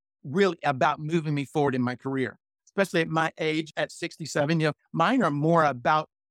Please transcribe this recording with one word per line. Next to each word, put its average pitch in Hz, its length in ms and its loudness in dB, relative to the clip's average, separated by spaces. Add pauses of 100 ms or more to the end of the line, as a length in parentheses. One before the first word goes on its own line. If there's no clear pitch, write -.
(220)
really 175 420 0
about 143 360 2
moving 156 340 -2
me 143 100 -2
forward 143 300 0
in 127 80 0
my 123 140 -2
career, 131 420 -4 (300)
especially 185 320 0
at 160 80 0
my 160 300 -2
age 156 380 -4
at 156 140 -4
sixty-seven. 160 680 -4
You 156 80 2
know, 147 40 -2 (200)
mine 202 320 2
are 156 80 2
more 156 320 4
about 151 440 0 (220)